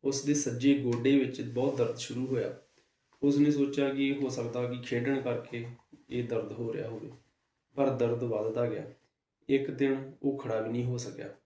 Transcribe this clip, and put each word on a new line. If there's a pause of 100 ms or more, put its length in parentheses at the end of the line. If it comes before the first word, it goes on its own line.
ਉਸ
ਦੇ
ਸੱਜੇ
ਗੋਡੇ
ਵਿੱਚ
ਬਹੁਤ
ਦਰਦ
ਸ਼ੁਰੂ
ਹੋਇਆ। (680)
ਉਸ
ਨੇ
ਸੋਚਿਆ
ਕਿ
ਹੋ
ਸਕਦਾ
ਕਿ
ਖੇਡਣ
ਕਰਕੇ (420)
ਇਹ
ਦਰਦ
ਹੋ
ਰਿਹਾ
ਹੋਵੇ, (640)
ਪਰ
ਦਰਦ
ਵੱਧਦਾ
ਗਿਆ। (640)
ਇੱਕ
ਦਿਨ (120)
ਉਹ
ਖੜਾ
ਵੀ
ਨਹੀਂ
ਹੋ
ਸਕਿਆ। (120)